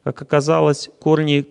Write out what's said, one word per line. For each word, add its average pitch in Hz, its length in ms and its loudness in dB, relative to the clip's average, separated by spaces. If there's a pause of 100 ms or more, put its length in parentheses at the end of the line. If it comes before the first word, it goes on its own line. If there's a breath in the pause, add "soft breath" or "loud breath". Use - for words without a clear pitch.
Как - 180 -8
оказалось, 147 800 0
корни 151 520 0